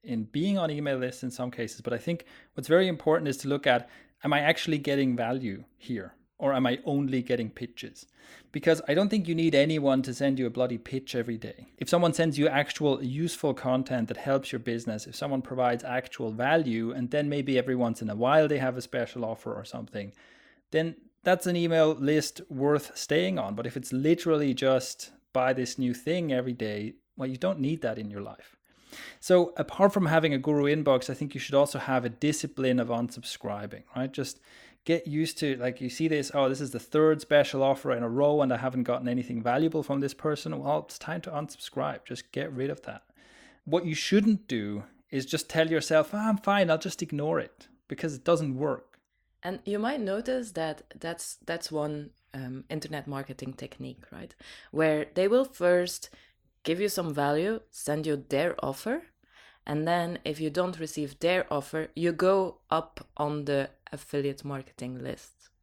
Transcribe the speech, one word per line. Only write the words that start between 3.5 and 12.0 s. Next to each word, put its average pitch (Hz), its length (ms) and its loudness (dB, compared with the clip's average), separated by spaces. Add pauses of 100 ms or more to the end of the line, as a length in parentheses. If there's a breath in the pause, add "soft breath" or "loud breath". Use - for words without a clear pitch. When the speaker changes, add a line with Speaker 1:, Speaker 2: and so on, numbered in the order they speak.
Speaker 1:
at, 123 240 4 (340 loud breath)
am 151 100 2
I 147 80 4
actually 156 360 2
getting 139 380 2
value 120 480 -2 (140)
here? 101 360 -8 (240)
Or 139 160 0
am 131 140 2
I 123 180 2
only 139 380 0
getting 120 260 0
pitches? - 560 -12 (460 loud breath)
Because 160 360 4
I 143 60 2
don't 196 160 4
think 202 180 0
you 170 60 0
need 160 220 4
anyone 139 480 4
to 127 100 -4
send 135 240 2
you 127 80 0
a 113 60 -2
bloody 123 260 0
pitch 135 380 -8
every 117 240 -2
day. - 260 -14 (140)
If - 100 -6
someone 175 240 4